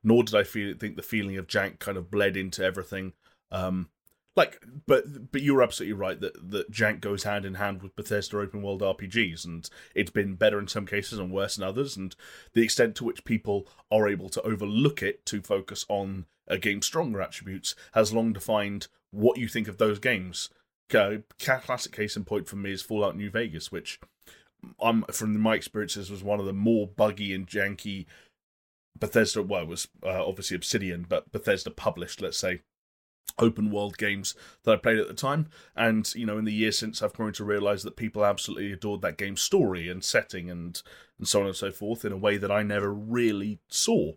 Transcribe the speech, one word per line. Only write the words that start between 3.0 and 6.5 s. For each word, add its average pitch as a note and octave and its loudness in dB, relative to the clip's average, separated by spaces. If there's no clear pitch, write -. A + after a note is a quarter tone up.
Um, F#2 -2
like, - 4
but, C3+ 4
but C#3 -2
you're C#3 6
absolutely G#2+ 0
right F#2+ -4
that, F#2 -8